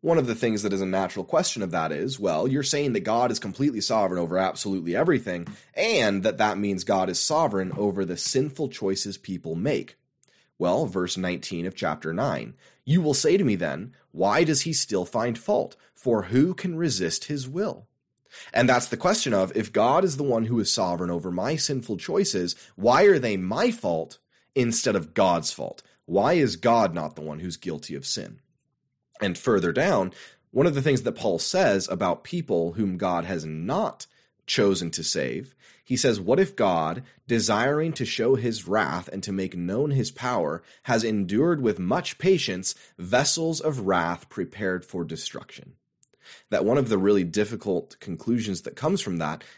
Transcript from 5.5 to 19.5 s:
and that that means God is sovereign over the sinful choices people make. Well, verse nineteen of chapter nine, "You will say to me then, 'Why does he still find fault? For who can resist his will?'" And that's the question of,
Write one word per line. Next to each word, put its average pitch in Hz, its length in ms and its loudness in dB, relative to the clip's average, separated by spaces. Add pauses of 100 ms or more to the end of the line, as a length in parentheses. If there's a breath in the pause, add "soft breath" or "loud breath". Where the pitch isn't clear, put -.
and 123 480 2
that 101 140 0
that 107 200 2
means 101 260 -2
God 95 260 2
is 87 100 -2
sovereign 107 580 0
over 101 260 0
the 87 140 -6
sinful 139 520 -2
choices 98 480 -4
people 82 380 -8
make. 110 400 -4 (640 soft breath)
Well, 95 280 0
verse 90 280 -4
nineteen 90 500 -6
of 92 100 -8
chapter 80 380 -4
nine, 82 420 -4 (280 soft breath)
"You 160 180 2
will 151 120 2
say 160 240 4
to 190 60 4
me 113 120 2
then, 85 380 -6 (180 soft breath)
'Why 101 320 2
does 156 180 2
he 165 120 -4
still 95 320 -2
find 113 320 -2
fault? - 400 -2 (160 soft breath)
For 110 300 0
who 131 320 2
can 175 200 -6
resist 113 500 -2
his 139 220 -6
will?'" 170 380 -6 (680 loud breath)
And 123 140 6
that's 123 200 4
the 113 100 -4
question 175 360 2
of, 95 220 2